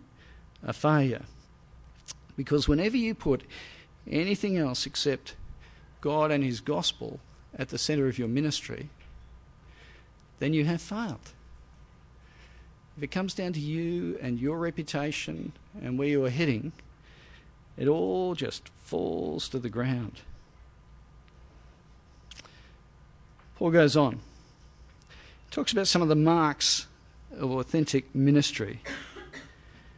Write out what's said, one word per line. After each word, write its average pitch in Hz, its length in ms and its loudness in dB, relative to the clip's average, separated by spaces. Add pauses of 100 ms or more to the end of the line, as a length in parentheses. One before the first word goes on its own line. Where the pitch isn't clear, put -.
(640)
a - 100 -6
failure. 143 500 4 (1120)
Because 143 320 2
whenever 190 300 4
you 226 160 2
put - 300 0 (680)
anything 190 480 2
else 131 300 0
except - 480 -2 (680)
God 151 300 2
and 143 120 4
his 123 160 0
gospel 151 600 -4 (360)
at 131 140 -6
the - 80 -6
centre 143 300 2
of 127 100 0
your 120 100 -2
ministry, 143 640 -2 (1500)
then 143 140 0
you 151 120 4
have 165 160 0
failed. 208 520 -8 (1600)
If 147 60 -8
it 139 80 -6
comes 185 240 -2
down 180 180 -2
to 156 60 -2
you 170 600 -2
and 123 200 -4
your 147 180 -2
reputation 156 960 -4 (260)
and 127 200 -4
where 143 80 0
you 143 180 4
are 123 60 2
heading, 143 400 0 (1040)
it 127 100 2
all 180 460 2
just - 360 -6 (140)
falls 85 680 -4
to 131 100 -4
the 120 100 -6
ground. 120 520 -4 (3250)
Paul 180 120 2
goes 156 260 8
on. 139 200 4
He - 1400 -18
talks - 160 -2
about 196 140 2
some 180 160 4
of 160 60 2
the 156 80 6
marks 156 720 2 (500)
of 131 140 -2
authentic 135 640 0
ministry. 139 640 4 (1200)